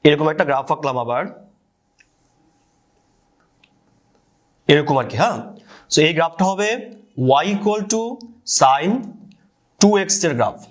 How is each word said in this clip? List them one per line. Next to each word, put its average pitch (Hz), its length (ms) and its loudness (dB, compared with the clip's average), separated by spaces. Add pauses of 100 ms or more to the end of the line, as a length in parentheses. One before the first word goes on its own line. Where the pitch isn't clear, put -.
এরকম 147 280 4
একটা 160 160 -2
গ্রাফ 135 260 -2
আঁকলাম 143 300 -4
আবার, 120 180 -4 (3500)
এরকম 147 320 4
আর 113 100 -6
কি, 107 120 -10
হ্যাঁ? 196 160 -2 (540)
So - 140 2
এই 170 120 2
গ্রাফটা 165 320 -2
হবে 196 180 -2 (760)
y 175 100 -2
equal 208 280 -2 (120)
to 226 100 -2 (560)
sin 139 320 2 (920)
টু 202 80 6 (140)
এক্স 190 140 -4 (100)
এর 147 120 0
গ্রাফ। 107 200 -2 (120)